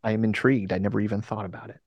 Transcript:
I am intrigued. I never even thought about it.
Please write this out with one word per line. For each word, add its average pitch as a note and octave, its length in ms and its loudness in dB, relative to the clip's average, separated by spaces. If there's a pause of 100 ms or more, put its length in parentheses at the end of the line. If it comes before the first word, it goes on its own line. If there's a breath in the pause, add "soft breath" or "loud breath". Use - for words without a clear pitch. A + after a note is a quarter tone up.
I A2 100 0
am A2 100 0
intrigued. A2 500 2
I F#2 60 2
never G2+ 220 0
even G#2+ 200 -2
thought G#2+ 240 -6
about - 240 -12
it. - 180 -20